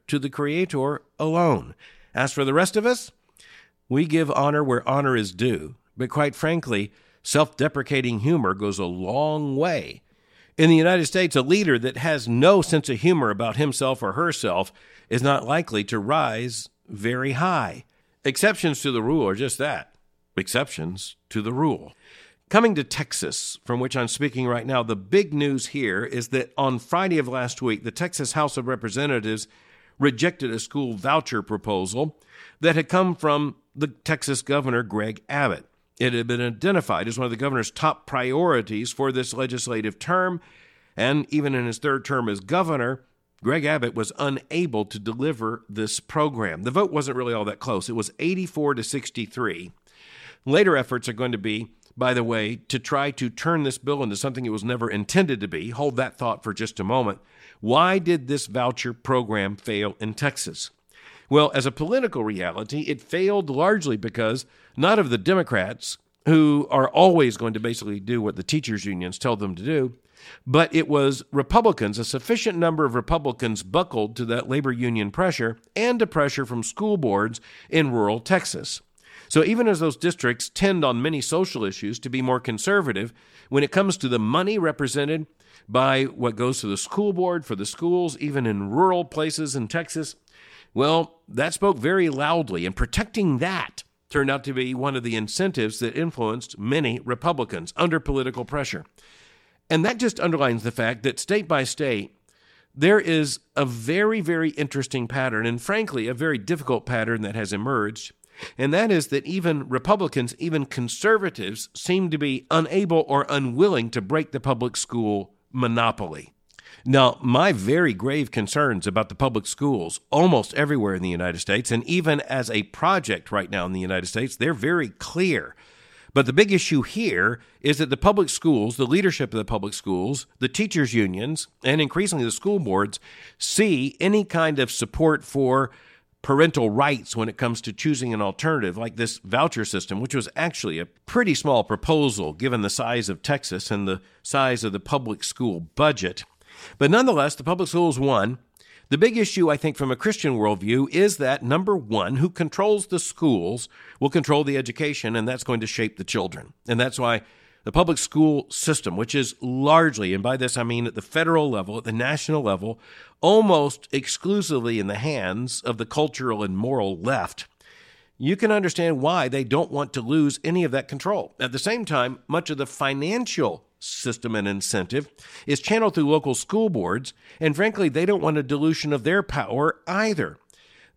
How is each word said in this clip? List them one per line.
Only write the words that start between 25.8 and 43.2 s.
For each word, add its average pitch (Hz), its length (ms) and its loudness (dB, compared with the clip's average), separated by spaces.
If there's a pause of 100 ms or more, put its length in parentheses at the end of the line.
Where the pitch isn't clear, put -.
is 120 240 -6
that 131 300 -2
on 131 200 0
Friday 175 380 0
of 131 120 0
last 123 340 -6
week, 113 200 0
the 113 80 -6
Texas 170 420 -6
House 151 260 -2
of 120 80 -6
Representatives 113 840 -4 (500)
rejected 135 520 0
a 113 80 -6
school 131 340 -6
voucher 131 480 0
proposal 104 800 -4 (420)
that 156 160 4
had 160 120 0
come 185 260 2
from 147 420 0 (180)
the 147 120 -2
Texas - 560 -4
Governor 131 400 0
Greg 107 460 -4
Abbott. 135 360 -2 (360)
It 123 140 0
had 117 120 -2
been 120 140 -2
identified 117 680 0
as 113 100 -6
one 127 80 -2
of 120 40 -2
the 117 60 -6
governor's 127 340 -2
top - 360 -2
priorities 127 840 0
for 135 220 -2
this 127 220 -2
legislative 120 640 -4
term, 185 420 0 (560)
and 139 320 2
even 147 260 0
in 123 120 0
his 113 100 -4
third 135 300 -2
term 131 200 -2
as 101 140 -2
governor, 135 640 -2 (400)